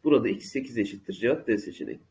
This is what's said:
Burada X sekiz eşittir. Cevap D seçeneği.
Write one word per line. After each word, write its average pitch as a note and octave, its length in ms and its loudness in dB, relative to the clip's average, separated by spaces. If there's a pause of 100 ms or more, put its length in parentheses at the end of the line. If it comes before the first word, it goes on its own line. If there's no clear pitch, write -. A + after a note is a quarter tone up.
Burada B2+ 240 6
X F#2+ 160 -2
sekiz C3 340 -6
eşittir. G2 340 -4
Cevap A#2 340 0
D G#2+ 120 2
seçeneği. D#2 420 -8 (100)